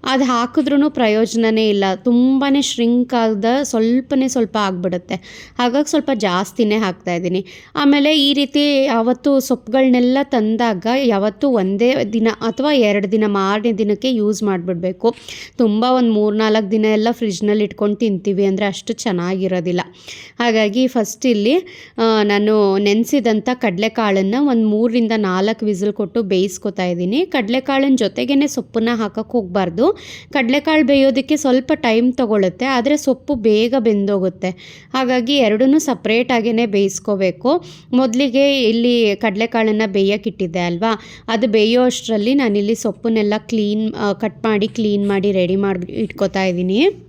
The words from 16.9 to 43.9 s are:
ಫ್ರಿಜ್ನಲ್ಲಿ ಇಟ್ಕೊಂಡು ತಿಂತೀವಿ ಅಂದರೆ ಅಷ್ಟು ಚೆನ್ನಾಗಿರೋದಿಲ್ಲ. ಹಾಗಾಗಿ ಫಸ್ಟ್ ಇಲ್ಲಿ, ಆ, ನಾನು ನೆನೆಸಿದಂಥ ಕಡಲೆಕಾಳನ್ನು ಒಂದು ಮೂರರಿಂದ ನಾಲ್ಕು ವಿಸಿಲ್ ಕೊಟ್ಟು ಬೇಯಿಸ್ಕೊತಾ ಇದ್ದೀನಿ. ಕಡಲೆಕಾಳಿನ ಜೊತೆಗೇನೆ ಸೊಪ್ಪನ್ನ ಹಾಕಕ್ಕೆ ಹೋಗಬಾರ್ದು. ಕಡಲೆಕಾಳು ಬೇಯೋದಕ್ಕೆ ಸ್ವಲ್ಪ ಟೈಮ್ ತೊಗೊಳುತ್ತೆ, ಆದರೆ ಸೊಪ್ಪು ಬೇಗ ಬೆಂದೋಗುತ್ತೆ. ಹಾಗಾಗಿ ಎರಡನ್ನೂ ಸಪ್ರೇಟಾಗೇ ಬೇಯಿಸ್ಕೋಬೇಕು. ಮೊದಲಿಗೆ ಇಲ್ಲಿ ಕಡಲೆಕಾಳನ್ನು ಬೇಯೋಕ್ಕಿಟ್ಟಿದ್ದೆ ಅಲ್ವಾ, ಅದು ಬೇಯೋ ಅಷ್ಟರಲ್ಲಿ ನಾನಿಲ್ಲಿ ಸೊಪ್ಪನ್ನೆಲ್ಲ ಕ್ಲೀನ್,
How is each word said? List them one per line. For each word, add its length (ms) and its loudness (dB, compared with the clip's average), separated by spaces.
ಫ್ರಿಜ್ನಲ್ಲಿ 540 0
ಇಟ್ಕೊಂಡು 320 -2
ತಿಂತೀವಿ 480 0
ಅಂದರೆ 220 0
ಅಷ್ಟು 260 -6
ಚೆನ್ನಾಗಿರೋದಿಲ್ಲ. 880 -4
ಹಾಗಾಗಿ 480 2
ಫಸ್ಟ್ 400 -2
ಇಲ್ಲಿ, 220 2
ಆ, 240 2
ನಾನು 560 2
ನೆನೆಸಿದಂಥ 760 0
ಕಡಲೆಕಾಳನ್ನು 960 0
ಒಂದು 200 2
ಮೂರರಿಂದ 480 0
ನಾಲ್ಕು 500 -2
ವಿಸಿಲ್ 260 -2
ಕೊಟ್ಟು 300 -4
ಬೇಯಿಸ್ಕೊತಾ 640 -2
ಇದ್ದೀನಿ. 420 -2
ಕಡಲೆಕಾಳಿನ 720 0
ಜೊತೆಗೇನೆ 500 0
ಸೊಪ್ಪನ್ನ 460 -4
ಹಾಕಕ್ಕೆ 400 -6
ಹೋಗಬಾರ್ದು. 560 0
ಕಡಲೆಕಾಳು 520 2
ಬೇಯೋದಕ್ಕೆ 520 2
ಸ್ವಲ್ಪ 380 0
ಟೈಮ್ 380 2
ತೊಗೊಳುತ್ತೆ, 520 0
ಆದರೆ 320 0
ಸೊಪ್ಪು 380 -2
ಬೇಗ 440 2
ಬೆಂದೋಗುತ್ತೆ. 720 0
ಹಾಗಾಗಿ 420 0
ಎರಡನ್ನೂ 420 4
ಸಪ್ರೇಟಾಗೇ 880 0
ಬೇಯಿಸ್ಕೋಬೇಕು. 1000 -2
ಮೊದಲಿಗೆ 680 2
ಇಲ್ಲಿ 540 2
ಕಡಲೆಕಾಳನ್ನು 760 0
ಬೇಯೋಕ್ಕಿಟ್ಟಿದ್ದೆ 640 -2
ಅಲ್ವಾ, 420 -2
ಅದು 180 0
ಬೇಯೋ 360 2
ಅಷ್ಟರಲ್ಲಿ 520 0
ನಾನಿಲ್ಲಿ 400 0
ಸೊಪ್ಪನ್ನೆಲ್ಲ 640 -2
ಕ್ಲೀನ್, 560 -2